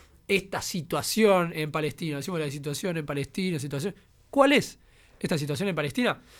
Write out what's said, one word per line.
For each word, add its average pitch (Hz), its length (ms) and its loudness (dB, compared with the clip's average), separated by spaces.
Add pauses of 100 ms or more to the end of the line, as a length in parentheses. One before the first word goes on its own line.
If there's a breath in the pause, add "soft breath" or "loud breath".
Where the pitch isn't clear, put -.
(260 soft breath)
esta 190 340 -2
situación 175 920 2
en 156 160 -4
Palestina? 151 460 -4
Decimos 165 240 -4
la 147 100 -2
situación 147 460 -6
en 151 100 -6
Palestina, 151 540 -2
situación. 143 340 -6 (340 soft breath)
¿Cuál 277 260 6
es - 260 0 (400 soft breath)
esta 160 180 -2
situación 147 300 -2
en 175 80 -2
Palestina? 156 440 0 (200 soft breath)